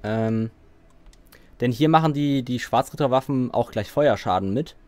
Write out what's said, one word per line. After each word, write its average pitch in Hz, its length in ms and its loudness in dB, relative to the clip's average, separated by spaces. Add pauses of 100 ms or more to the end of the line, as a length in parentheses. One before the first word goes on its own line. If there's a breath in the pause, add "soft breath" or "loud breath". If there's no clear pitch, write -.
Ähm, 110 480 -2 (1080 soft breath)
denn 123 100 2
hier 131 180 2
machen 160 240 4
die, 143 300 0
die 123 160 -4
Schwarzritterwaffen 131 920 0
auch - 180 0
gleich 104 200 -4
Feuerschaden 98 600 2
mit. 143 220 -4 (120)